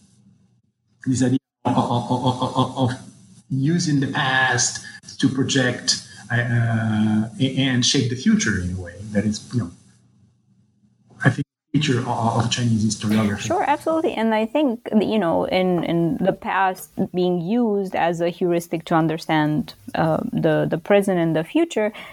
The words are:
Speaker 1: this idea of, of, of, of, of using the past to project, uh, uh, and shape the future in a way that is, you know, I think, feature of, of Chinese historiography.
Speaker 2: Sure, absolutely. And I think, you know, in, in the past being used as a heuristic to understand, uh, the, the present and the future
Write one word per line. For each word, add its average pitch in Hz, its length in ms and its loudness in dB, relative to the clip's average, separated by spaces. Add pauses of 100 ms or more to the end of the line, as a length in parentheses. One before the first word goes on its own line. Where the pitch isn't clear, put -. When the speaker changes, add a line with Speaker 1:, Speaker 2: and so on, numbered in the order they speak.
(1040)
Speaker 1:
this 127 180 2
idea 127 160 2 (260)
of, 127 120 0
of, 120 340 0
of, 127 460 0
of, 131 200 0
of 127 140 2 (580)
using 147 500 2
the 135 80 0
past 131 760 0 (360)
to 127 100 2
project, 123 760 0 (240)
uh, 120 40 2
uh, 113 920 2 (100)
and 131 460 2
shape 123 240 2
the 127 60 -4
future 123 440 2
in 90 160 -4
a 90 60 -6
way - 140 -14 (160)
that 104 140 0
is, - 280 -4
you 120 60 0
know, 92 120 -4 (1500)
I - 60 4
think, 143 160 0 (260)
feature 139 300 0
of, 117 440 0
of 120 60 -4
Chinese 113 340 0
historiography. 104 600 0
Speaker 2:
Sure, 370 200 0
absolutely. 320 460 0
And 220 220 2
I 220 100 2
think, 254 420 0 (140)
you 208 160 0
know, 180 280 2
in, 185 380 2
in 170 340 0
the 185 140 2
past 185 600 -2 (240)
being 180 260 0
used 202 540 0
as 170 260 0
a 175 80 2
heuristic 175 560 -2
to 175 100 2
understand, 156 800 0 (220)
uh, 160 240 2 (120)
the, 156 380 2
the - 80 -2
present 196 400 2
and 165 180 2
the 160 80 0
future 220 480 0 (220)